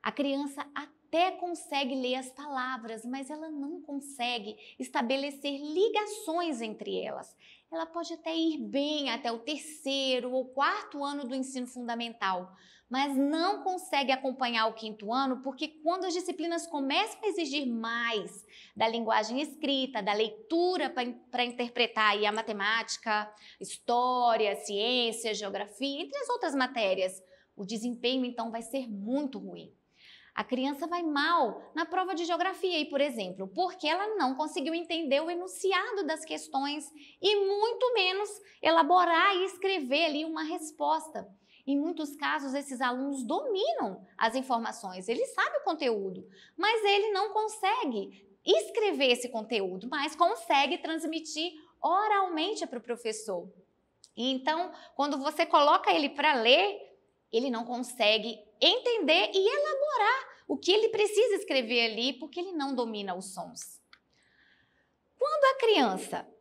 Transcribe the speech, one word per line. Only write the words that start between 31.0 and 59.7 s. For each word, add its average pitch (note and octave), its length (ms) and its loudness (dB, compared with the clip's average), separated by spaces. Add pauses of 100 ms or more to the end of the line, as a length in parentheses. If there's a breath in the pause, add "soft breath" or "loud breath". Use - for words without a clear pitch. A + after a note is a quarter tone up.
mal D4+ 580 2 (140)
na E4 100 -2
prova F#4 300 -2
de E4+ 100 -2
geografia, F4 540 0
e, D4+ 60 0
por C#4 140 -2
exemplo, F#3+ 480 -2
porque F4 400 -2
ela G4+ 280 0
não C4+ 180 2
conseguiu D4+ 400 -2
entender E4 480 0
o D#4+ 80 -4
enunciado F#4 800 -2
das D#4 180 -4
questões D4 640 -6 (300 loud breath)
e G4+ 240 4
muito A#4+ 480 2
menos G4 360 2 (300 loud breath)
elaborar E4+ 760 6
e F4+ 100 2
escrever E4+ 600 0
ali D4+ 200 0
uma D#4+ 160 -6
resposta. D4+ 880 -4 (360 soft breath)
Em C#4+ 120 2
muitos D#4 360 -2
casos, C#4 400 -2
esses C#4 260 -4
alunos C4 420 -2
dominam G4+ 800 -2 (140)
as A3+ 160 2
informações, A3 760 -4
eles G#4 280 0
sabem B4+ 260 0
o - 20 -14
conteúdo, A3 640 -2 (300 loud breath)
mas G#4+ 260 2
ele G4+ 280 4
não G4+ 200 2
consegue G#4 960 -2 (160)
escrever E4+ 680 4
esse A#3+ 180 0
conteúdo, G#3 580 -4
mas D4 280 -2
consegue F4 640 4
transmitir D#4+ 720 -4 (260 loud breath)
oralmente F#4+ 840 2
para B3 140 -8
o - 40 -12
professor. G#3+ 640 -6 (680)
E B3 140 0
então, D4+ 400 0 (240 loud breath)
quando C#4+ 240 0
você D4+ 260 0
coloca E4 480 6
ele D#4+ 160 4
para D4 240 4
ler, C#4 560 6 (420)
ele B3 180 2
não A#3 160 -2
consegue A#3 800 2 (180)
entender F#4+ 720 4
e F#4+ 140 4
elaborar C#5 840 2 (140)